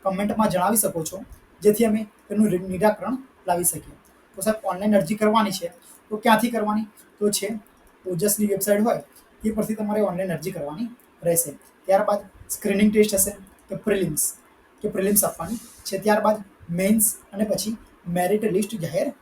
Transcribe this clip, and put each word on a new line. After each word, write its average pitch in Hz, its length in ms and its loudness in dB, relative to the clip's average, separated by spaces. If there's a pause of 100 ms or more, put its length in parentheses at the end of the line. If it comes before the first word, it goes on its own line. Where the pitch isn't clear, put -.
કમેન્ટમાં 208 460 0
જણાવી 180 280 2
શકો 170 280 -2
છો, 190 200 -10 (380)
જેથી 214 220 4
અમે 214 220 0 (220)
તેનું 208 200 2
રિ-, 180 100 0
નિરાકરણ 190 600 -2 (300)
લાવી 175 160 2
શકીએ. - 300 -4 (400)
તો 190 80 -12
સાહેબ 214 220 -2
ઓનલાઈન 196 320 2
અરજી - 180 2
કરવાની 214 360 2
છે 170 180 -8 (400)
તો 214 80 -6
ક્યાંથી 220 340 2
કરવાની? 214 360 -2 (320)
તો 208 120 2
છે 208 280 -4 (480)
ઓજસની 208 400 0
વેબસાઇટ 202 340 2
હોય 220 180 2 (440)
તે 220 80 0
પરથી 214 240 -2
તમારે 214 260 -2
ઓનલાઈન 185 320 -2
અરજી 160 180 -6
કરવાની 170 460 -8 (260)
રહેશે. 165 300 0 (320)
ત્યારબાદ 202 340 4 (320)
સ્ક્રીનિંગ 208 420 2
ટેસ્ટ 214 220 4
હશે 190 160 2 (380)
કે 202 80 -10
પ્રિલિમ્સ, 180 580 -2 (480)
કે 208 60 -4
પ્રિલિમ્સ 202 360 0
આપવાની 175 320 -6
છે. - 420 -10
ત્યારબાદ 208 380 2 (340)
મેન્સ 202 460 2 (160)
અને 202 120 -2
પછી 214 320 -4 (320)
મેરિટ 180 360 0
લિસ્ટ 208 360 -2
જાહેર 165 420 -4